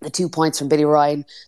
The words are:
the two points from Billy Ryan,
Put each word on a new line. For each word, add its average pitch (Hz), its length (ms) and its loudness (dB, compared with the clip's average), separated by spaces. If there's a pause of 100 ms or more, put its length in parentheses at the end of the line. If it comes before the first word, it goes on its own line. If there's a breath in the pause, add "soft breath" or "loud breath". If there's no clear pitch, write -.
the 151 80 -10
two 180 180 -2
points 160 300 0
from 143 100 -4
Billy 151 160 2
Ryan, 147 400 2 (240 loud breath)